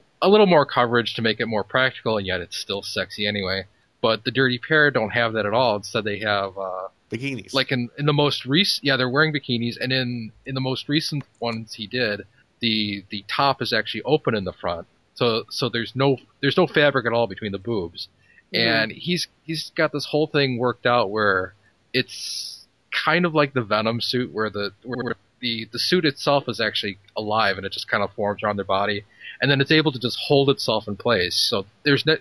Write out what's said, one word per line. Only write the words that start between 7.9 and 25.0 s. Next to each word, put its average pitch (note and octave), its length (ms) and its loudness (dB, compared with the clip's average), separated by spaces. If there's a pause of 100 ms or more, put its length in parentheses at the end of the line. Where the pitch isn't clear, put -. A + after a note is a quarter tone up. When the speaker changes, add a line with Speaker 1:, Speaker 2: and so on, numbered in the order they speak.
Speaker 1:
in D3 80 -2
the D3+ 60 4
most C#3+ 340 0
rec-, E3 360 0
yeah, C#3 140 2
they're B2+ 120 0
wearing D3+ 260 2
bikinis, A#2+ 460 -4
and C3 120 -2
in, B2 400 -4 (140)
in C3+ 80 -8
the C3 60 -4
most C3 280 -4
recent D3 360 -2 (160)
ones A2+ 340 -6
he G#2 120 -10
did, G#2+ 360 -2 (380)
the, G#2 500 -2
the G2+ 180 -8
top C#3 340 2
is A#2 100 -2
actually G#2+ 300 -2
open C3 320 2
in G2+ 100 -2
the - 80 -4
front. F2 340 -6 (280)
So, A#2 360 0
so - 180 -4
there's A2+ 260 -4
no, C3+ 220 4 (240)
there's C#3 160 2
no F3+ 100 6
fabric C3+ 400 4
at A2+ 60 0
all A#2 140 2
between G2 260 -6
the G2 60 -6
boobs. F#2+ 500 -6 (460)
Speaker 3:
Mm-hmm. A2+ 120 2
Speaker 1:
And A2+ 260 2
he's, - 360 -4 (160)
he's D#3 260 -6
got D#3 220 0
this C#3+ 140 -6
whole D3+ 200 0
thing C3+ 320 0
worked A#2+ 280 -2
out A#2+ 240 4
where G2 420 2 (400)
it's - 760 -6 (240)
kind E3+ 360 2
of D#3 80 -4
like D3 180 2
the B2+ 100 0
Venom A2 380 0
suit, B2 320 -4
where G#2+ 180 -2
the, G2+ 220 -6 (100)
where A#2+ 320 -6 (260)